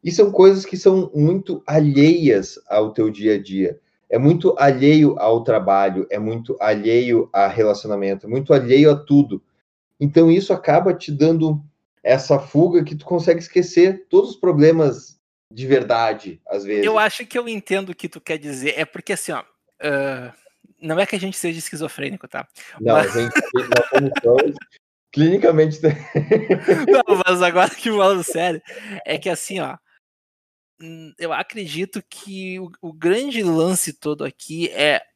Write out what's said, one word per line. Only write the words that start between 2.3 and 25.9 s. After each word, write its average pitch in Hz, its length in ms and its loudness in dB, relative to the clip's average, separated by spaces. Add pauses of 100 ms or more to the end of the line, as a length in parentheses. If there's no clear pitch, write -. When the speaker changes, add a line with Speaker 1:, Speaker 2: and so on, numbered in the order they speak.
Speaker 1:
ao 107 260 0
teu 110 160 0
dia 104 240 -2
a 98 80 -2
dia. 95 380 -4 (280)
É 113 120 -2
muito 170 380 2
alheio 143 600 4
ao 113 260 0
trabalho, 98 680 0
é 104 80 -6
muito 117 400 -6
alheio 113 760 0
a 98 140 2
relacionamento, 101 800 -2
é - 20 -14
muito 131 240 0
alheio 139 380 6
a 147 40 4
tudo. 143 460 0 (580)
Então 165 300 4
isso 190 240 2
acaba 180 400 0
te - 180 -10
dando 151 500 0 (420)
essa 135 360 2
fuga 170 440 2
que 151 120 -10
tu 151 80 -16
consegue 170 360 0
esquecer 180 680 0
todos 190 220 2
os - 60 -16
problemas 156 840 0 (320)
de 120 140 -12
verdade, 117 800 -2
às 101 160 -6
vezes. 202 220 -2
Speaker 2:
Eu 214 120 0
acho 214 280 -2
que - 120 -10
eu 240 120 -8
entendo 196 400 -8
o 175 60 -16
que - 120 -14
tu - 140 -16
quer 160 160 -10
dizer. 139 400 -8
É 156 80 -4
porque, - 280 -12
assim, - 180 -8
ó, 135 120 -8 (380)
ah, 135 520 -6 (460)
não 160 200 -4
é 196 60 0
que 214 100 -8
a 190 40 -6
gente 190 160 -10
seja 165 220 -6
esquizofrênico, 156 680 -12
tá? - 200 -14 (320)
Speaker 1:
Não, 113 140 0
Speaker 2:
Mas 104 240 2
Speaker 1:
a - 20 0
gente, 120 140 -4 (200)
nós 123 360 0
somos 139 220 0 (120)
dois, 123 320 2 (560)
Clinicamente 160 680 2
tem. 151 100 2